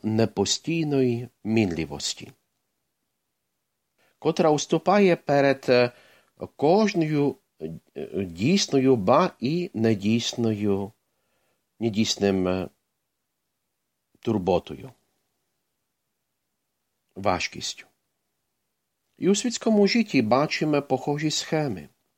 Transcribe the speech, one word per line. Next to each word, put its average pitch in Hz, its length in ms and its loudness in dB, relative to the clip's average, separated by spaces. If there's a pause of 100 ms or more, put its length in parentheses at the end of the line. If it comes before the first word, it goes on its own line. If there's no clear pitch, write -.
непостійної 123 1300 -2 (140)
мінливості, 82 880 -2 (1900)
котра 160 320 2
уступає 175 640 2
перед, 139 540 0
е, 123 220 4 (640)
кожною, 156 800 0 (600)
е, 87 300 -6
дійсною, 131 720 2
ба 123 440 2
і 165 340 -4
недійсною, 107 1160 -2 (880)
недійсним, 101 680 0
е, 92 220 -2 (1500)
турботою, 120 720 -2 (2250)
важкістю. - 720 -4 (1300)
І 170 120 0
у 202 60 4
світському 220 520 2
житті 208 340 0
бачимо 143 600 0
похожі 147 500 -4
схеми. 135 580 -6 (280)